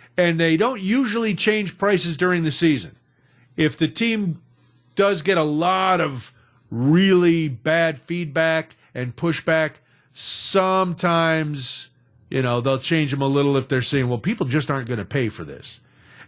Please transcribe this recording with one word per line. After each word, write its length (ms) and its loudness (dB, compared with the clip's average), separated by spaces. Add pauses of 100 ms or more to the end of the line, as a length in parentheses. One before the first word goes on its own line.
(180)
and 200 2
they 200 2
don't 240 0
usually 540 0
change 420 -2
prices 400 0
during 260 0
the 80 0
season. 460 0 (580)
If 220 0
the 100 0
team 540 -2 (540)
does 260 2
get 160 2
a 60 2
lot 580 2
of 320 -6 (360)
really 800 4
bad 520 0
feedback 760 -2 (180)
and 220 -8
pushback, 560 0 (420)
sometimes, 1800 0 (400)
you 120 -2
know, 200 0
they'll 180 0
change 320 0
them 100 -2
a 60 0
little 300 2
if 100 -2
they're 140 0
saying, 260 0
"Well, 100 -2
people 280 -2
just 260 -2
aren't 160 -4
gonna 180 -6
pay 220 -2
for 160 -10
this." 380 -16 (460)